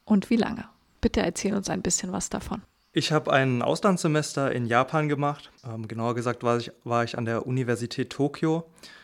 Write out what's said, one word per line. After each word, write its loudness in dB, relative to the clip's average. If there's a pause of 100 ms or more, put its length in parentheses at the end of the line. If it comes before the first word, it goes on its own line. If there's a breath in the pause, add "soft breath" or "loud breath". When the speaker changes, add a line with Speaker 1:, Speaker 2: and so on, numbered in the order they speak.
Speaker 1:
und 4
wie 4
lange? 0 (340)
Bitte 2
erzähl -2
uns -4
ein -2
bisschen -2
was -4
davon. -6 (300)
Speaker 2:
Ich 0
habe 2
ein 4
Auslandssemester 2
in -2
Japan 2
gemacht. -2 (120)
Ähm, -8
genauer -2
gesagt -2
war 4
ich, -8 (100)
war 0
ich -6
an -2
der -2
Universität -2
Tokio. 0 (360 loud breath)